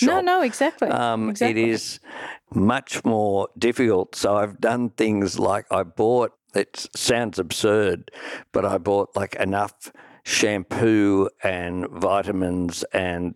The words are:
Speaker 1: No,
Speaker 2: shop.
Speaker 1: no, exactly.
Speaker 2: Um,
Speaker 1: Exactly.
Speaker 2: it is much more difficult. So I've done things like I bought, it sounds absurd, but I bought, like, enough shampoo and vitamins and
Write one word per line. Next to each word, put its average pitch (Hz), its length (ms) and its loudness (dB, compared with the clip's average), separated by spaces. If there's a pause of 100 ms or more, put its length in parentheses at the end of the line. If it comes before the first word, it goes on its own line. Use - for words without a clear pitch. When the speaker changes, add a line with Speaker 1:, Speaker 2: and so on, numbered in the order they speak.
Speaker 1:
No, 254 140 4
Speaker 2:
shop. 381 80 0
Speaker 1:
no, 359 180 2
exactly. 262 460 -2
Speaker 2:
Um, 113 420 0
Speaker 1:
Exactly. 117 320 0
Speaker 2:
it 117 80 4
is - 280 -4 (560)
much 117 500 0
more 104 440 0 (100)
difficult. 113 560 2
So 101 220 2
I've 104 240 -2
done 120 300 0
things 101 480 0
like 98 340 0
I 95 100 2
bought, 113 500 0 (220)
it - 400 -4
sounds 117 440 0
absurd, 98 720 0 (420)
but 95 140 0
I 98 120 0
bought, 98 380 0
like, 98 200 -4
enough 101 540 -4 (340)
shampoo 101 1040 2 (140)
and 90 480 -2
vitamins 90 920 -2 (100)
and 90 440 -2